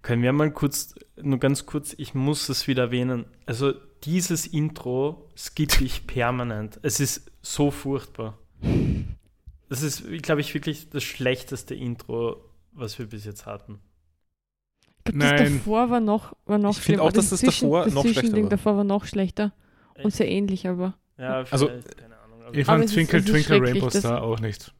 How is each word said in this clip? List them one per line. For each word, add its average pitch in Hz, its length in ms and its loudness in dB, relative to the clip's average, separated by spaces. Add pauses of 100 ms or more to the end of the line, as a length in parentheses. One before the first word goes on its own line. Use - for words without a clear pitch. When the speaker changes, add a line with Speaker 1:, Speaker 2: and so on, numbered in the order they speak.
Speaker 1:
Können 120 200 0
wir 127 100 2
mal 151 180 2
kurz, - 440 -4 (260)
nur 135 180 0
ganz 139 260 2
kurz, - 320 -8
ich - 160 -12
muss 139 360 -2
es - 180 -2
wieder 131 160 2
erwähnen, 123 420 -2 (200)
also 120 280 -2 (300)
dieses 170 440 -2
Intro 151 880 -4
skippe - 460 2
ich - 240 -4
permanent. 120 760 -2
Es - 160 -2
ist - 320 -4 (100)
so - 300 0
furchtbar. 123 680 -8 (1300)
Das 131 140 -6
ist, 147 200 -6 (200)
glaub 156 160 0
ich, 147 140 -4
wirklich 151 360 -6
das - 140 -6
schlechteste - 720 -6
Intro, 117 680 -6 (280)
was 120 280 -12
wir 113 80 -10
bis 107 180 -14
jetzt 104 200 -14
hatten. 104 340 -14 (1160)
Speaker 2:
Ich - 80 -20
glaub, 151 140 -2
das 143 200 6
Speaker 3:
Nein. 143 180 4
Speaker 2:
davor 226 320 2
war 240 100 2
noch, 214 360 0 (100)
war 208 140 2
noch 202 120 2
Speaker 4:
Ich 208 60 -2
find - 80 -8 (120)
Speaker 2:
schlimmer. 160 60 4
Speaker 4:
auch, 165 80 6
dass 208 180 4
Speaker 2:
Das 185 120 0
Speaker 4:
das 254 80 6
Speaker 2:
Zwischen-, - 200 0
Speaker 4:
davor 165 160 4
Speaker 2:
das 202 80 2
Speaker 4:
noch 139 100 2
schlechter 233 180 4
Speaker 2:
Zwischending 214 220 2
Speaker 4:
war. 196 80 0
Speaker 2:
davor 202 260 2
war 208 60 2
noch 202 220 0
schlechter. 202 480 -2 (420)
Und - 100 -10
Speaker 1:
Echt? 208 120 0
Speaker 2:
sehr 202 120 2
ähnlich, 190 380 -2
aber. 180 260 -4 (240)
Speaker 1:
Ja, 131 340 -4
Speaker 4:
Also, 143 160 2
Speaker 1:
vielleicht, 123 300 -10
keine - 220 -20
Ahnung, - 240 -20
aber - 120 -16
Speaker 3:
Ich 143 140 2
Speaker 2:
Aber - 100 8
Speaker 3:
fand 226 60 6
Speaker 2:
es 208 60 0
ist, 214 40 0
Speaker 3:
Twinkle 165 240 4
Speaker 2:
es 190 60 2
ist 208 60 2
Speaker 3:
Twinkle 151 120 6 (140)
Speaker 2:
schrecklich, 123 160 4
Speaker 3:
Rainbow 127 160 2
Speaker 2:
das 196 100 2
Speaker 3:
Star 120 240 0
auch 113 160 -2
nicht. 107 400 -6